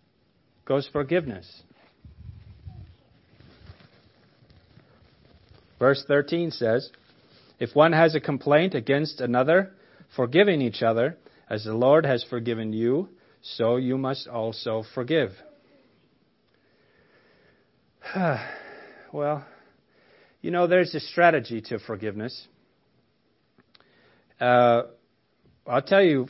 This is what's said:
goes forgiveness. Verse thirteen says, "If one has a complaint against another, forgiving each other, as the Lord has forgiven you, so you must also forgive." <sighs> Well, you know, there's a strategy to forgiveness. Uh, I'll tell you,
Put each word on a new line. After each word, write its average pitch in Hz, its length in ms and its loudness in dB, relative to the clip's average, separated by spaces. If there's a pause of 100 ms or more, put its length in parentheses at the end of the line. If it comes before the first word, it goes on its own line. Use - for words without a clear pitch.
(640)
goes 139 260 -2
forgiveness. 143 720 -4 (4000)
Verse 135 280 2
thirteen 147 440 0
says, 120 380 -2 (720)
"If 123 160 -4
one 160 180 6
has 160 220 4
a 151 40 0
complaint 151 560 0
against 139 460 -2
another, 135 520 2 (420)
forgiving 156 460 2
each 120 200 -4
other, 117 360 0 (320)
as 107 160 -6
the 107 80 -8
Lord 139 320 4
has 127 180 0
forgiven 113 500 -6
you, 123 360 -2 (320)
so 117 340 -2
you 127 220 -2
must 135 300 -6
also 113 560 -6 (100)
forgive." 127 380 -2 (2750)
<sighs> 165 260 -2 (720)
Well, 147 340 -4 (960)
you - 100 -6
know, 175 160 0
there's 175 260 2
a 156 60 -4
strategy 135 680 2
to 113 100 -6
forgiveness. 107 680 -10 (1900)
Uh, 123 440 4 (840)
I'll 131 160 0
tell 196 220 4
you, 139 260 2